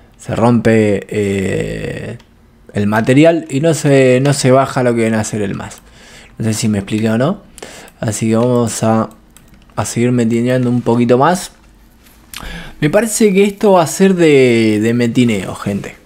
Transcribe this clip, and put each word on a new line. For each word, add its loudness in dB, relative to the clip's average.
se -8
rompe, 2
eh, -6
el -2
material 2
y -4
no 2
se, 2
no 2
se 2
baja 0
lo 0
que -2
viene 0
a -2
ser -6
el -6
más. -14
No -6
sé -2
si -2
me 0
expliqué -2
o 0
no. -2
Así -4
que 2
vamos 0
a, 0
a -4
seguir -2
metineando 0
un -2
poquito 2
más. 0
Me 0
parece 0
que 2
esto 0
va 4
a -2
ser 2
de, 4
de 0
metineo, 0
gente. -8